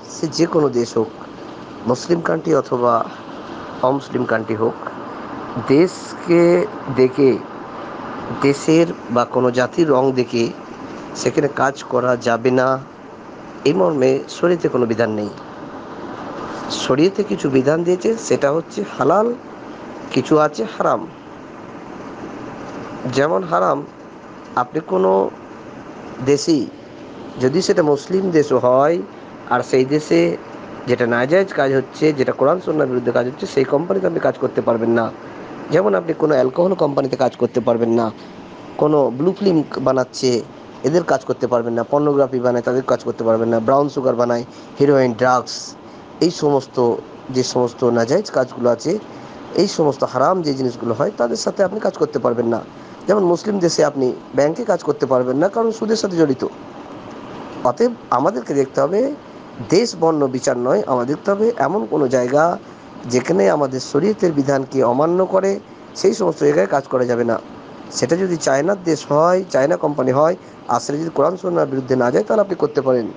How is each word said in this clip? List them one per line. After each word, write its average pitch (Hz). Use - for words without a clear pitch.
সে -
যে 160
কোনো 151
দেশ 120
হোক, 110
মুসলিম 165
country 165
অথবা 120
অমুসলিম 127
country 110
হোক, 113
দেশকে 170
দেখে, 131
দেশের 156
বা 120
কোনো 127
জাতির 127
রং 135
দেখে 120
সেখানে 156
কাজ 135
করা 123
যাবে 117
না, 127
এই 143
মর্মে 147
শরীয়তে 170
কোনো 123
বিধান 113
নেই। 104
শরীয়তে 190
কিছু 180
বিধান 143
দিয়েছে, 180
সেটা 139
হচ্ছে 165
হালাল, 202
কিছু 135
আছে 151
হারাম। 147
যেমন 160
হারাম, 170
আপনি 123
কোনো 190
দেশেই, 143
যদি 139
সেটা 180
মুসলিম 180
দেশও 139
হয়, 139
আর 123
সেই 131
দেশে 170
যেটা 123
নাজায়েজ 143
কাজ 139
হচ্ছে, 143
যেটা 131
কোরআন 156
সুন্নাহর 156
বিরুদ্ধে 123
কাজ 123
হচ্ছে, 135
সেই 135
কোম্পানিতে 185
আপনি 165
কাজ -
করতে 127
পারবেন 113
না। 113
যেমন 190
আপনি 165
কোনো 156
অ্যালকোহল 135
কোম্পানিতে 139
কাজ 123
করতে 123
পারবেন 117
না, 117
কোনো 147
ব্লু 156
ফিল্ম 175
বানাচ্ছে 127
এদের 160
কাজ 139
করতে 127
পারবেন 120
না, 117
পর্নোগ্রাফি 139
বানায় 123
তাদের 127
কাজ 127
করতে 117
পারবেন 113
না, 113
ব্রাউন 139
সুগার 127
বানায়, 120
হেরোইন, 135
ড্রাগস, 123
এই 170
সমস্ত 135
যে 127
সমস্ত 123
নাজায়েজ 120
কাজগুলো 123
আছে, 151
এই 208
সমস্ত 143
হারাম 156
যে 147
জিনিসগুলো 120
হয়, 151
তাদের 294
সাথে 202
আপনি 202
কাজ 202
করতে 147
পারবেন 120
না। 117
যেমন 196
মুসলিম 175
দেশে 160
আপনি 139
ব্যাংকে 151
কাজ 196
করতে 143
পারবেন 127
না, 170
কারণ 226
সুদের 220
সাথে 190
জড়িত। 139
অতএব 226
আমাদেরকে 165
দেখতে 135
হবে 208
দেশ 214
বর্ণ 160
বিচার 127
নয়, 135
আমাদের 127
দেখতে -
হবে 214
এমন 190
কোনো 147
জায়গা 139
যেখানে 180
আমাদের 139
শরীয়তের 180
বিধানকে 135
অমান্য 160
করে, 190
সেই 214
সমস্ত 170
জায়গায় 156
কাজ 139
করা 127
যাবে 120
না। 117
সেটা 135
যদি 180
চায়নার 156
দেশ 160
হয়, 175
চায়না 143
company 143
হয়, 156
আর 123
সেটা 143
যদি 165
কোরআন 156
সুন্নাহর 170
বিরুদ্ধে 131
না 123
যায়, 180
তাহলে 220
আপনি 196
করতে 147
পারেন। 123